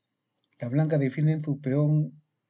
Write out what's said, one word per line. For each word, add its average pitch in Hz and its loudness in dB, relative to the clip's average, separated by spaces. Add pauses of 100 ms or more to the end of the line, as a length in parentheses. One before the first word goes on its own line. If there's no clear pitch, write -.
(580)
Las 120 -8
blancas 156 0
defienden 151 0
su 147 -6
peón 147 0 (300)